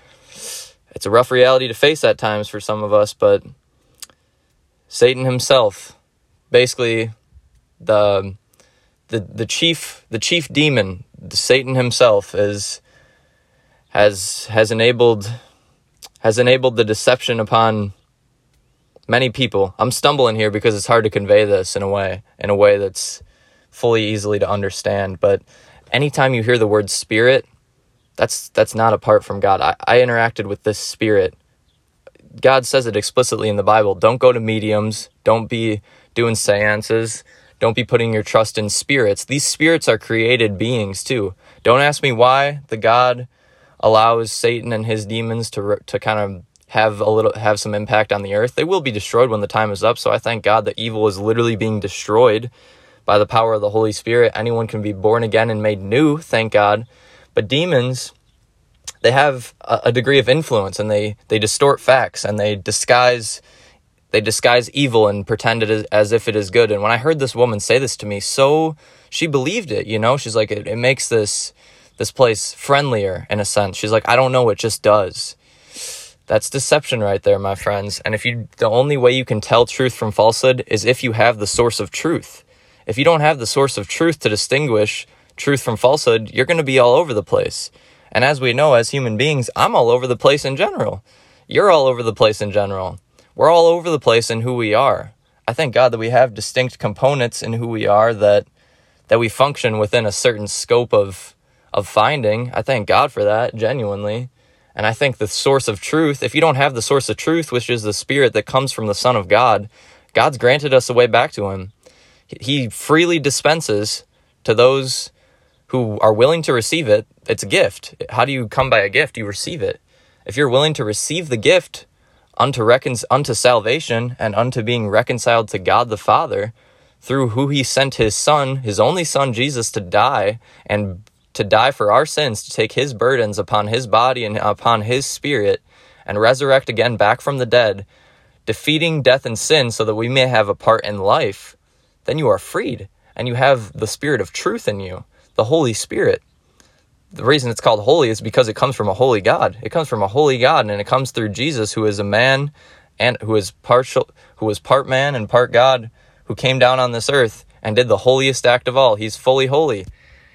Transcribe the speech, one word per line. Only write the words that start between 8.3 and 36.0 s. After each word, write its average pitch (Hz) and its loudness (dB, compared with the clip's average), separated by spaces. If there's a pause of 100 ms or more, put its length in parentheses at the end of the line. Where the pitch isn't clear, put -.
the, 117 -4
the 104 -8
chief, - -4
the 135 -6
chief 165 -4
demon, 123 0 (260)
Satan 131 0
himself, 120 2
is, 101 -4 (1080)
has, 101 -2
has 110 0
enabled, 117 2 (880)
has 110 0
enabled 127 2
the 113 4
deception 113 -2
upon 110 0 (1120)
many 123 0
people. 104 -2
I'm 127 0
stumbling 127 2
here 107 0
because 107 0
it's 101 -6
hard 117 4
to 107 0
convey 104 2
this 98 0
in 98 -6
a 98 -4
way, 98 -4 (160)
in 101 -4
a 101 2
way 101 6
that's - -6 (480)
fully 113 0
easily 104 -2
to 98 -2
understand. 101 -4
But 101 2 (500)
anytime 135 0
you 117 0
hear 120 2
the 110 2
word 104 2
spirit, 120 2 (680)
that's, - -4
that's - 0
not 110 2
apart 104 2
from 98 -8
God. 98 0
I, - 0 (140)
I 113 4
interacted 117 0
with 98 -8
this 107 -2
spirit. 104 0 (1080)
God 131 4
says 135 0
it 113 -4
explicitly 107 -2
in 104 -2
the 101 0
Bible. 104 4
Don't 113 2
go 127 6
to 120 -2
mediums. 107 -2 (160)
Don't 110 2
be 113 -4 (340)